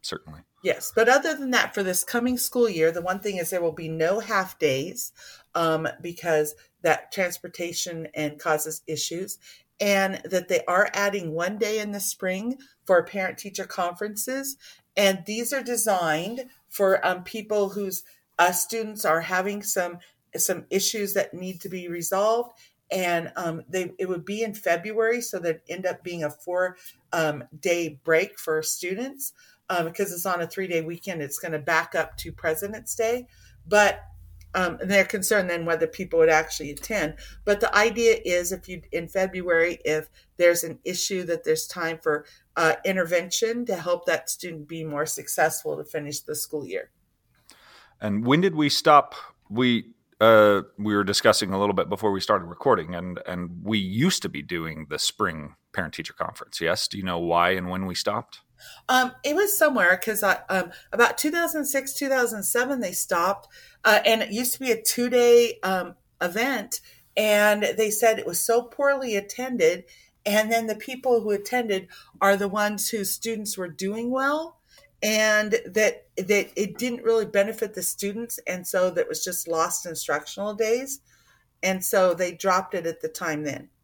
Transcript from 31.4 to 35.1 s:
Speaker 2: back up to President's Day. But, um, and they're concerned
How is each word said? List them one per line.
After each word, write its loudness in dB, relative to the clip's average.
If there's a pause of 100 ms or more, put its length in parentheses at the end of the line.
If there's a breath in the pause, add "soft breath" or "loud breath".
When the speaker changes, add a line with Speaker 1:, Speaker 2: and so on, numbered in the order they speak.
Speaker 2:
back 0
up -2
to -10
President's -6
Day. -2 (400 soft breath)
But, 6 (520)
um, 0
and -2
they're 6
concerned 0